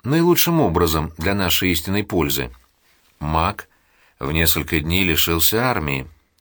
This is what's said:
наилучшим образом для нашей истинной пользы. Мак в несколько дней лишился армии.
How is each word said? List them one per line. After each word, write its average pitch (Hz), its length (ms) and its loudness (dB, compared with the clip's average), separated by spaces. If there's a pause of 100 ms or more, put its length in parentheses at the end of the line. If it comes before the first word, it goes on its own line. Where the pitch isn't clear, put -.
наилучшим 165 580 4
образом 80 560 0
для 95 180 -2
нашей 92 360 0
истинной 95 320 -2
пользы. 71 480 -2 (680)
Мак 80 500 -2 (500)
в 67 120 -4
несколько 80 480 0
дней 82 240 0
лишился 85 640 0
армии. 73 420 -4 (340)